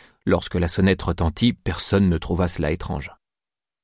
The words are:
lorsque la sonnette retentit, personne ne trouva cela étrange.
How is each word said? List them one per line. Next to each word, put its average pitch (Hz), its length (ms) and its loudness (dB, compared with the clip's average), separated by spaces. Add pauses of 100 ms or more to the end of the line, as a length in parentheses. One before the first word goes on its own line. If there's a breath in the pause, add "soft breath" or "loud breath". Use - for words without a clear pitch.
(260 loud breath)
lorsque - 300 0
la 87 120 0
sonnette 95 360 2
retentit, 90 500 0
personne 98 560 0
ne 82 80 2
trouva 87 300 -2
cela 78 240 -2
étrange. 76 400 -8 (720)